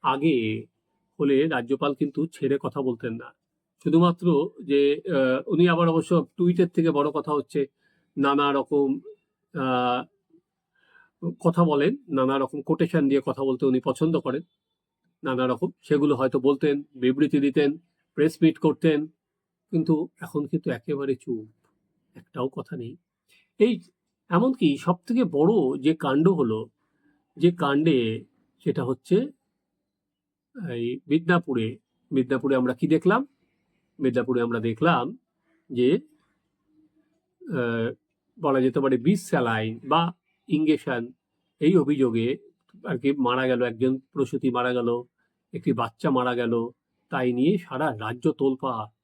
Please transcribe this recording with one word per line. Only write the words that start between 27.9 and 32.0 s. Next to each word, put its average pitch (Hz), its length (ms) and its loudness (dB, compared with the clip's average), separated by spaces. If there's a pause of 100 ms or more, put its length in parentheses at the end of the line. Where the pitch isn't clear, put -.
সেটা 139 200 -2
হচ্ছে 175 440 0 (1300)
এই 123 520 -6
মিদনাপুরে, 147 680 -2 (340)